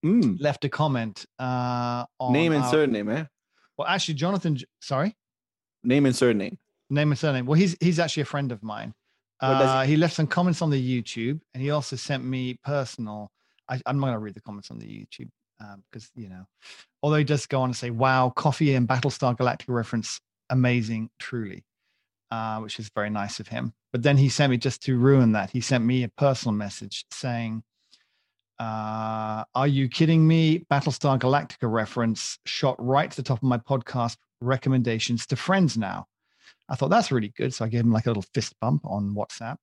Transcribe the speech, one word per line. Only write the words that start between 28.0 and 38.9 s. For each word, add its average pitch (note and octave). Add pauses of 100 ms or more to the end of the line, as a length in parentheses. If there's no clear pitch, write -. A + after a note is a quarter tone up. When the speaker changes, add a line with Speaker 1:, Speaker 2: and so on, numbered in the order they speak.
Speaker 2:
uh, A2 (100)
"Are C3+
you C3+
kidding D#3+
me? D#3+
Battlestar C#3
Galactica C3
reference A2+
shot -
right C3+
to -
the C#3+
top B2
of -
my B2+
podcast A#2+ (240)
recommendations A#2+
to C3+
friends F3
now." F#2+ (600)
I C3+
thought, C#3
"That's A3
really A2+
good." B2+
So A#2
I A2
gave A#2+
him, A#2
like, A2
a A#2+
little G#2 (100)
fist -
bump C3+
on G2+